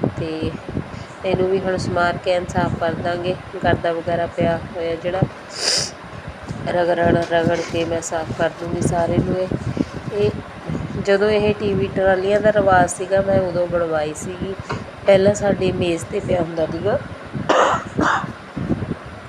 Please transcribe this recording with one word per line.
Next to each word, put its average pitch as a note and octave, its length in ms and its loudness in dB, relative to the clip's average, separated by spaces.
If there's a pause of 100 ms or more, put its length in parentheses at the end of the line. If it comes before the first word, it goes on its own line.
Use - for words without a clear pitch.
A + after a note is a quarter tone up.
(200)
ਤੇ D#3+ 300 -4 (720)
ਇਹਨੂੰ F#3 260 2
ਵੀ F#3+ 80 4
ਹੁਣ F#3 180 -2
ਸਮਾਰ F3 400 0
ਕੇ F#3 160 0
ਐਨ F3+ 140 0
ਸਾਫ਼ F3 280 0
ਕਰ E3 180 0
ਦਾਂਗੇ। F3 420 -2 (300)
ਗਰਦਾ E3+ 280 2
ਵਗੈਰਾ E3+ 340 -2
ਪਿਆ E3+ 340 0 (160)
ਹੋਇਆ E3 180 -2
ਜਿਹੜਾ, F3 260 -2 (1500)
ਰਗੜਨ, E3+ 480 4
ਰਗੜ E3 440 2 (120)
ਕੇ E3 120 0
ਮੈਂ E3 160 -2
ਸਾਫ਼ D#3+ 380 -4
ਕਰ E3 120 2 (100)
ਦੂੰਗੀ E3+ 200 -4
ਸਾਰੇ E3+ 380 2
ਨੂੰ। F3+ 200 2
ਇਹ, F#3 100 -2 (640)
ਇਹ G#4 180 0 (760)
ਜਦੋਂ G3+ 240 4
ਇਹ G#3 240 4
ਟੀ G#3 200 0
ਵੀ G3 200 0
ਟਰਾਲੀਆਂ F#3+ 460 4
ਦਾ G#3 120 6
ਰਿਵਾਜ਼ F#3+ 420 6
ਸੀਗਾ, F#3 260 2
ਮੈਂ G3 200 4
ਉਦੋਂ F3 260 0
ਬਣਵਾਈ D#3+ 480 0
ਸੀਗੀ। F3+ 400 -6 (520)
ਪਹਿਲਾਂ G3 280 8
ਸਾਡੇ F#3+ 380 2
ਮੇਜ਼ F3 320 0
'ਤੇ G3+ 160 -4
ਪਿਆ F3+ 200 0
ਹੁੰਦਾ E3 260 -2
ਸੀਗਾ, F3 320 0 (2250)